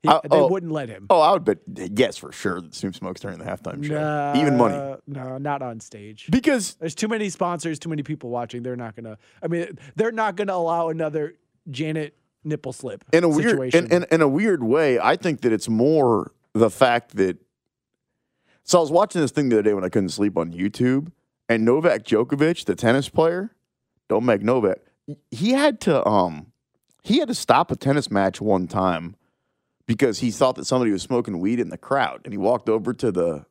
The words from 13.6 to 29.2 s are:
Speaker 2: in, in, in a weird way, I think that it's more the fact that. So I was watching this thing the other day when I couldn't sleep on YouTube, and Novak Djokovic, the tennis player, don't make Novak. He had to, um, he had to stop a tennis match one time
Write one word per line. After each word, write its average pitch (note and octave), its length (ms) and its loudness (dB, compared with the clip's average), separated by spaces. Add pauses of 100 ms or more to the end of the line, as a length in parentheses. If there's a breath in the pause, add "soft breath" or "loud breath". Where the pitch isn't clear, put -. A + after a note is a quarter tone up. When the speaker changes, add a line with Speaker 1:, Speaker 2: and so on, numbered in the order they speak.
Speaker 2:
in, A2+ 60 2 (100)
in, - 80 -6
in E3 100 4
a D3+ 60 6
weird D#3+ 380 2
way, C3 340 4
I A2 160 4
think F3 280 -2
that A#2 100 4
it's G#2+ 160 -2
more A#2+ 640 4 (200)
the A2 180 4
fact - 460 2
that. F#2 220 2 (1300)
So - 140 4
I - 20 6
was D3+ 100 0
watching F3+ 300 2
this C#3 100 2
thing C#3+ 180 0
the A2+ 80 4
other G#2 60 4
day G#2 120 4
when F#2 100 -2
I F#2 40 -2
couldn't F#2+ 220 0
sleep G2+ 260 -2
on E2 160 -4
YouTube, B2 600 -2 (360)
and A2+ 160 2
Novak C#3 400 2
Djokovic, C#3+ 600 0
the F#2+ 100 -2
tennis A#2+ 340 2
player, F3 460 0 (540)
don't G#2+ 160 0
make G#2+ 180 2
Novak. A2 360 2 (520)
He E3 220 -2
had C#4 300 2
to, D3 240 2
um, F2+ 420 0 (560)
he A#3+ 140 2
had D4 100 0
to A#3+ 60 -4
stop - 380 2
a - 40 -4
tennis C#3 340 -2
match G2 300 0
one F#2+ 280 0
time E2+ 480 -2 (680)